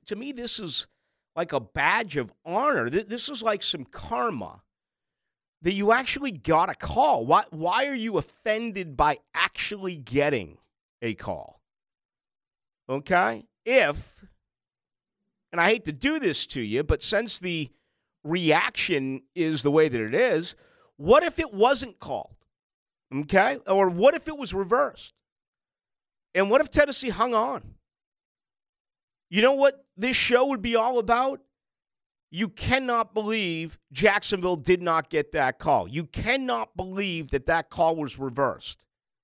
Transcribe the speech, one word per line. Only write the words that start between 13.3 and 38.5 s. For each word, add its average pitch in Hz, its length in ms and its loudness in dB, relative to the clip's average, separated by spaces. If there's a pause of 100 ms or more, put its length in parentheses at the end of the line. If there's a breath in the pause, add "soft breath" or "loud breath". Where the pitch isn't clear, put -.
If, 196 640 0 (1300)
and 170 100 -2
I 175 80 4
hate 226 160 0
to 156 60 -6
do 269 260 -2
this 220 300 -2
to 135 140 -6
you, 113 220 -2
but 143 200 -2
since 226 340 0
the 170 320 -4 (540)
reaction 156 960 0 (140)
is 160 260 0
the 143 80 2
way 156 180 6
that 123 140 -2
it 110 140 -2
is, 180 400 0 (420 soft breath)
what 208 240 6
if 339 160 -2
it 302 160 -4
wasn't 233 460 2
called? - 360 -10 (760)
Okay? 190 540 2
Or 190 240 4
what 196 240 6
if 330 140 -8
it 311 100 -8
was 254 160 -8
reversed? 196 600 -2 (1200)
And 196 160 2
what 269 100 6
if 302 80 -4
Tennessee 285 400 0
hung 226 240 -2
on? 233 400 -2 (1600)
You 185 100 2
know 254 120 6
what 277 300 2 (140)
this 240 180 -2
show 247 320 4
would 262 140 -2
be 233 140 -2
all 233 240 2
about? 247 420 0 (880)
You 185 200 -4
cannot 247 680 -2
believe 196 640 -4 (120)
Jacksonville 180 680 2
did 175 260 2
not 160 260 0
get 147 220 0
that 131 260 0
call. 120 300 0
You 147 180 -6
cannot 240 720 -4
believe 185 540 -6
that 135 160 -2
that 165 240 -2
call 165 240 2
was 147 240 -8
reversed. 131 640 -4 (380)